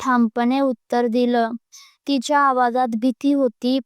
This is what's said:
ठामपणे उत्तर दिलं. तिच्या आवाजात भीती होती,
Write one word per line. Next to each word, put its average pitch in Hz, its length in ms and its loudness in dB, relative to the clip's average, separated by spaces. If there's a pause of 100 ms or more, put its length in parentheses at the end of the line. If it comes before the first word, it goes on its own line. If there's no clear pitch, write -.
ठामपणे 240 600 0
उत्तर 247 480 -2
दिलं. 240 440 0 (540)
तिच्या 277 340 0
आवाजात 254 600 0
भीती 262 320 0
होती, 262 540 0